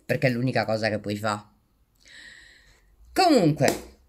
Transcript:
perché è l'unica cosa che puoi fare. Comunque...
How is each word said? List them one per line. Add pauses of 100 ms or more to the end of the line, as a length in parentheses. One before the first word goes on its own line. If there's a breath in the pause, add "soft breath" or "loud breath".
perché
è
l'unica
cosa
che
puoi
fare. (1700 loud breath)
Comunque... (120)